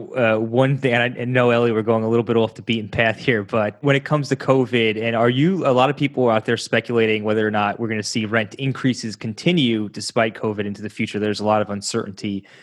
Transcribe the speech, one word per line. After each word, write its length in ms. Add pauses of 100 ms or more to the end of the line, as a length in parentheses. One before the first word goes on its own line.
(160)
uh, 240
one 360
thing, 160
and 120
I, 180
and 100
know, 180
Ellie, 200
we're 120
going 200
a 60
little 160
bit 120
off 180
the 80
beaten 260
path 280
here, 280
but 380
when 120
it 100
comes 260
to 40
covid, 680
and 140
are 160
you, 340
a 60
lot 200
of 60
people 280
are 80
out 140
there 100
speculating 680
whether 240
or 60
not 260
we're 80
gonna 160
see 240
rent 300
increases 580
continue 760
despite 440
covid 320
into 160
the 80
future. 300
There's 180
a 80
lot 160
of 80
uncertainty 760 (180)